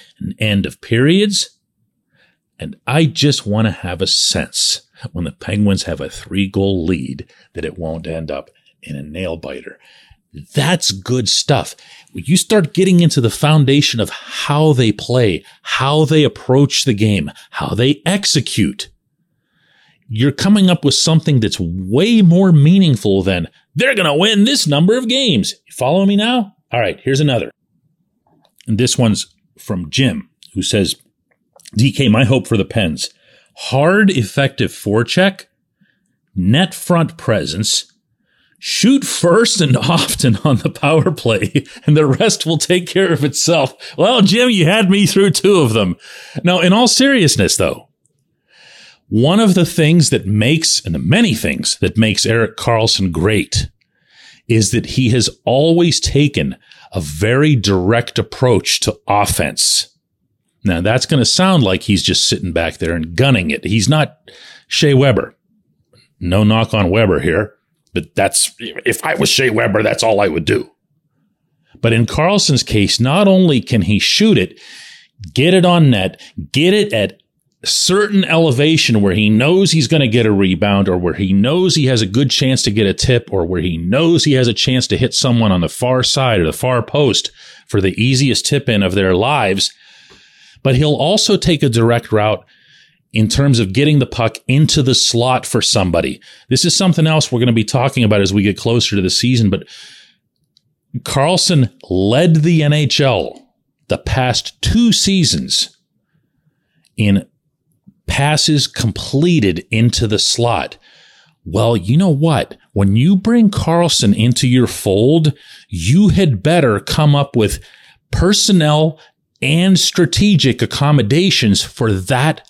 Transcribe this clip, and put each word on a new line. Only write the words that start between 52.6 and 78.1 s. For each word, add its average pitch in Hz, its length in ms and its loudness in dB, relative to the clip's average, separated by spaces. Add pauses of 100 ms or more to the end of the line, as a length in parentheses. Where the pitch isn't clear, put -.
great, 101 580 -2 (800)
is 113 240 0
that 113 140 -2
he 127 240 -2
has 120 200 0 (140)
always 160 560 0
taken 135 560 -2 (360)
a 92 80 -6
very 110 540 0
direct 101 640 0
approach - 640 -2
to - 260 -4
offense. - 800 -2 (760)
Now, 87 200 -2
that's 110 240 0
gonna 135 180 0
sound 185 380 2
like 95 220 0
he's 95 180 0
just - 240 -2
sitting 90 260 -4
back 82 240 -4
there 82 180 -4
and 82 220 -8
gunning 113 340 0
it. 69 140 -8
He's 101 240 0
not 151 300 -2 (500)
Shea 147 240 0
Weber. 131 420 2 (840)
No 90 240 0
knock 113 300 0
on 98 160 0
Weber 95 300 2
here, 85 340 -2 (400)
but 85 200 -8
that's, - 440 -2
if - 440 -6
I 156 120 -4
was - 160 -2
Shea 131 180 0
Weber, 110 340 0
that's 107 200 -2
all 110 180 2
I 101 80 2
would 78 160 -4
do. - 260 -2 (1120)
But 113 140 0
in 113 100 2
Karlsson's 151 580 0
case, 101 380 0
not 160 260 2
only 180 360 4
can 113 180 0
he 95 180 0
shoot 208 380 2
it, 92 240 -2 (720)
get 165 220 2
it 180 100 4
on 170 240 4
net, 95 320 0 (320)
get 170 220 2
it 208 180 0
at 104 300 -4 (420)
certain 202 600 0